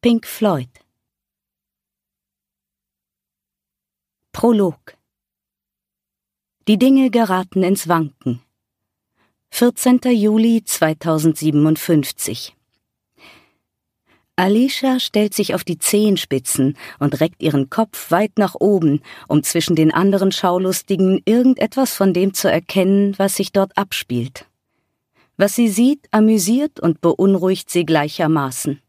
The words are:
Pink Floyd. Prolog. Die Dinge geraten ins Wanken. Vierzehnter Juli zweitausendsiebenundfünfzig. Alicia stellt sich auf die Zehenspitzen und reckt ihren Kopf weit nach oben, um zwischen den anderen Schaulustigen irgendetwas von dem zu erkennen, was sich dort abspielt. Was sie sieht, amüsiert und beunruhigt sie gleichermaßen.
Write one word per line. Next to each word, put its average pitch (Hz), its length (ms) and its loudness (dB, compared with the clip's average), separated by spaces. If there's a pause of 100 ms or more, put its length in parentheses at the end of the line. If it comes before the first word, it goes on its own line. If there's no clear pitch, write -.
Pink 233 240 0
Floyd. 160 440 -2 (3500)
Prolog. 208 640 0 (1700)
Die 214 80 4
Dinge 269 320 4
geraten 190 540 0
ins 185 260 -2
Wanken. 147 500 -4 (1080)
Vierzehnter 247 640 0
Juli 220 520 2
zweitausendsiebenundfünfzig. 156 1900 -2 (1800)
Alicia 254 640 0
stellt 208 320 -2
sich 196 200 -4
auf - 120 -6
die 170 140 -6
Zehenspitzen 143 960 0 (220)
und 143 200 -2
reckt - 240 -4
ihren 139 260 0
Kopf - 400 -6
weit 202 280 0
nach 202 180 0
oben, 165 460 2 (260)
um 143 160 0
zwischen 170 320 -2
den 156 180 2
anderen 196 380 2
Schaulustigen 185 920 0
irgendetwas 247 680 0
von 196 200 0
dem 190 200 0
zu - 160 -2
erkennen, 196 680 0
was 196 160 -2
sich - 160 -6
dort 196 260 -2
abspielt. 127 680 -6 (920)
Was 196 160 0
sie 240 140 2
sieht, 240 440 0
amüsiert 220 680 2
und 165 220 -2
beunruhigt 185 680 0
sie 175 160 -2
gleichermaßen. 151 1040 -2